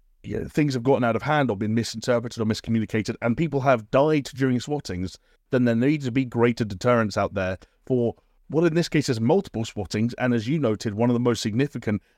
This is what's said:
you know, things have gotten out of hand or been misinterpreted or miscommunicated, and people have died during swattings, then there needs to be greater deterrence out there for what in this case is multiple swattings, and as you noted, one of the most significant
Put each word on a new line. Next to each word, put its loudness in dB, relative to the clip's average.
you -6
know, -6
things 0
have -4
gotten 4
out 2
of -4
hand 2
or -2
been -2
misinterpreted -2
or 0
miscommunicated, -2
and 0
people 0
have 2
died 2
during 0
swattings, -6
then 4
there 4
needs 2
to -2
be 0
greater 0
deterrence 0
out -2
there -2
for 0
what 0
in 2
this 0
case 0
is -2
multiple 0
swattings, -4
and 0
as -2
you 0
noted, -2
one 0
of 2
the 2
most 0
significant -2